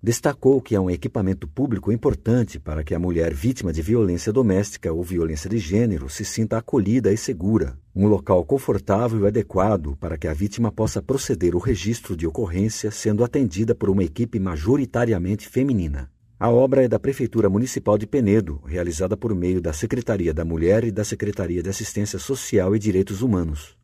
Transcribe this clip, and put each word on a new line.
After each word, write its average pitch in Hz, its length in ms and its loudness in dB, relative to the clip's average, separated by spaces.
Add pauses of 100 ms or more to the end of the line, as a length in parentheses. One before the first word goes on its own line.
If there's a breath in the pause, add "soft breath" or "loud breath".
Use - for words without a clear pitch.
Destacou 131 580 2
que - 140 -4
é 98 60 4
um 92 100 2
equipamento 95 580 -2
público 117 420 -2
importante 113 680 0
para 78 240 -4
que 76 100 -4
a 85 40 -2
mulher 82 340 0
vítima 92 400 -2
de 78 80 -2
violência 95 500 2
doméstica 101 640 0
ou 82 100 -4
violência 85 460 -4
de 107 80 -2
gênero 92 540 0
se 101 160 -10
sinta 113 320 -2
acolhida 110 520 2
e 107 60 4
segura. 92 640 -2 (160)
Um 95 120 4
local 95 380 4
confortável 113 800 0
e 98 40 6
adequado 95 720 0
para 82 200 -6
que 82 100 -4
a 78 60 -2
vítima 104 360 -2
possa 107 300 -2
proceder 113 540 0
ao 87 60 2
registro 107 540 -2
de 80 120 -4
ocorrência, 101 640 -2
sendo 107 340 0
atendida 113 500 0
por 101 140 -2
uma 95 160 4
equipe 110 340 -4
majoritariamente 104 1080 0
feminina. 85 600 -2 (280)
A 110 120 2
obra 131 340 6
é 123 40 2
da 107 100 2
Prefeitura 113 500 0
Municipal 104 480 2
de 107 100 -2
Penedo, 101 600 2
realizada 87 500 -2
por 110 180 -4
meio 90 240 0
da 82 140 -2
Secretaria 98 640 -2
da 82 100 -4
Mulher 85 400 2
e 117 60 -2
da 101 120 -4
Secretaria 98 600 -4
de 95 80 -6
Assistência 101 480 -6
Social 101 580 0
e - 20 2
Direitos 98 440 0
Humanos. 85 600 -2